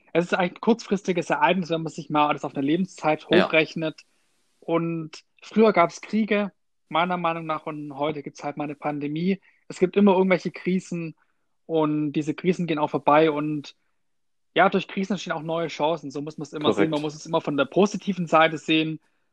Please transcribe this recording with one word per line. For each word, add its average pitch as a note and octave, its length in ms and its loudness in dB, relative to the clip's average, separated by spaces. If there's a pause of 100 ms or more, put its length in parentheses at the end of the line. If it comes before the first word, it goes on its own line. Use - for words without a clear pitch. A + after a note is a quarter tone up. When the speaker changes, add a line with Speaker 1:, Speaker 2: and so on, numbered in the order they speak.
(120)
Speaker 1:
Es F3 140 0
ist - 80 -4
eigentlich F3+ 240 -2
ein - 20 -14
kurzfristiges F#3+ 680 -2
Ereignis, D#3+ 400 2
wenn E3 120 -2
man D#3 100 -8
sich - 160 -12
mal D3 200 2
alles D3 160 -2
auf C#3+ 100 -8
eine C#3 100 -4
Lebenszeit D#3 680 -2
Speaker 2:
Ja. F3 160 4
Speaker 1:
hochrechnet. D#3+ 560 -2 (580)
Und E3 640 -4 (180)
früher G#3+ 300 4
gab's E3+ 300 2
Kriege, G#3 500 -2 (360)
meiner F3 280 0
Meinung E3 300 -4
nach, D#3 200 -6
und D3 320 -10
heute D3 240 -4
gibt's - 220 -14
halt D3 120 -6
mal D3 80 -6
eine D3 120 -10
Pandemie. D3+ 640 -4 (260)
Es - 140 -6
gibt F3+ 160 2
immer G3+ 160 8
irgendwelche F#3 400 2
Krisen F3 640 -4 (500)
und D3+ 460 0
diese D3+ 220 -2
Krisen F3 340 0
gehen D#3 100 0
auch D3+ 120 0
vorbei D3+ 400 6
und D3 440 -4 (800)
ja, F3 140 6
durch F#3+ 180 0
Krisen G3 280 -4
entstehen F3 180 -8
auch D#3+ 100 -8
neue E3 260 -4
Chancen. D3+ 420 -2
So C#3+ 100 -8
muss D3+ 160 -10
man's D3+ 160 -12
immer D#3 120 -6
Speaker 2:
Korrekt. G#2 120 2
Speaker 1:
sehen. D#3+ 140 2
Man D3+ 100 -2
muss D3 140 -4
es D#3 100 -16
immer D#3+ 160 -2
von D3 160 -4
der C#3 80 2
positiven F#3 600 0
Seite D#3+ 320 4
sehen. D#3 420 -2 (320)